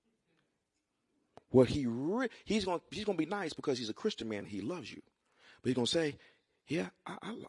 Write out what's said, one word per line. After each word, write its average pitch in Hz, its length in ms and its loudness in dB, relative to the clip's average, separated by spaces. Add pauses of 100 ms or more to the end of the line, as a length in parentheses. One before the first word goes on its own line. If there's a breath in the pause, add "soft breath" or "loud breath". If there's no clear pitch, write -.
(1500)
What 123 200 10
he 131 160 0
re-, 165 440 0 (160 loud breath)
he's 202 200 2
gonna, 175 240 0
he's 202 160 -6
gonna 196 120 0
be 160 80 2
nice 180 280 -4
because 135 240 0
he's 117 120 -4
a 107 40 -6
Christian - 340 -2
man 107 120 -4
and 98 80 -8
he 98 140 -6
loves 123 300 -6
you. - 100 -16 (600 soft breath)
But 120 80 0
he's 127 60 0
gonna 120 120 2
say, 156 300 0 (500 soft breath)
"Yeah, 180 220 -2 (160)
I, 185 160 -10
I, 196 140 -6 (140)